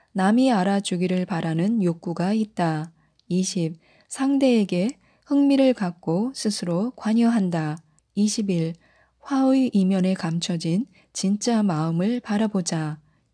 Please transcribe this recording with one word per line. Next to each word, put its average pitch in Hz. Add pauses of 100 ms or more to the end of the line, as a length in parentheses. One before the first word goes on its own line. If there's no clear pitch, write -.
(140)
남이 226
알아주기를 185
바라는 170
욕구가 170
있다. 165 (340)
이십, 175 (300)
상대에게 247 (340)
흥미를 277
갖고 185
스스로 202
관여한다. 190 (380)
이십일, 196 (440)
화의 262
이면에 190
감춰진 170 (260)
진짜 208
마음을 180
바라보자. 175 (320)